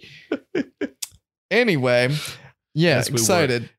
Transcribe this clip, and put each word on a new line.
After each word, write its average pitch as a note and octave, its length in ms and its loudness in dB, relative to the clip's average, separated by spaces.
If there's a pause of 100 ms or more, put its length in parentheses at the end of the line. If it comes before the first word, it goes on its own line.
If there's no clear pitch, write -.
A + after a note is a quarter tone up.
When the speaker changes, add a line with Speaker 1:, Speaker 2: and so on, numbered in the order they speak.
(320)
Speaker 1:
<laughs> - 380 -6 (800)
Speaker 2:
Anyway, C#3 680 2 (580)
yeah, D3+ 260 2
Speaker 1:
As - 100 -4
we C#3 60 -4
work, A#2+ 40 0
Speaker 2:
excited. B2+ 600 0